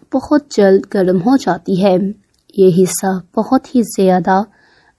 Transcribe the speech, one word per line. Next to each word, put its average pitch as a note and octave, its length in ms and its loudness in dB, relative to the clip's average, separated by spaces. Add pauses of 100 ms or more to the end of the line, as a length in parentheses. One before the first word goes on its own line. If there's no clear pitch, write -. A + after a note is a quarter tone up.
(140)
बहुत D4 420 -4
जल्द G3 360 4
गर्म F#3 280 0
हो A#3+ 180 0
जाती F#3 380 -4
है। F#3 220 2 (580)
ये F#3+ 140 4
हिस्सा F#3 420 0 (240)
बहुत C4 320 -2
ही B3 180 -2
ज़्यादा F#3+ 600 0 (540)